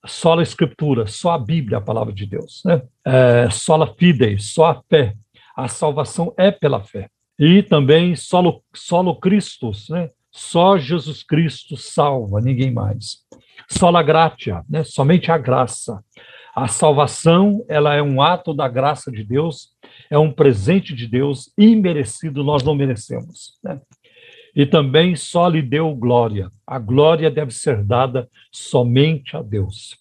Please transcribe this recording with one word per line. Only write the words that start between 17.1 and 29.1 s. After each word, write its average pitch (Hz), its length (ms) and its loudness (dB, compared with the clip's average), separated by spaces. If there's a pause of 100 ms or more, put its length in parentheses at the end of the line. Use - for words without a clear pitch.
ela 147 260 0
é 147 80 0
um 139 180 -2
ato 165 320 0
da 143 160 -4
graça 131 440 -4
de 107 120 -10
Deus, 139 460 -6 (400)
é 147 80 0
um 156 140 4
presente 139 640 2
de 117 100 -10
Deus, 131 500 -4
imerecido, 165 880 2
nós 143 200 0
não 151 100 0
merecemos, 123 880 -6
né? 185 160 -10 (760)
E 143 100 4
também 156 500 2
só 175 320 -2
lhe 165 140 0
deu 147 320 -2
glória. 117 560 0 (160)
A 131 140 -10
glória 147 500 2
deve 139 220 -6
ser 110 320 -4
dada 123 440 -2 (240)
somente 135 880 -2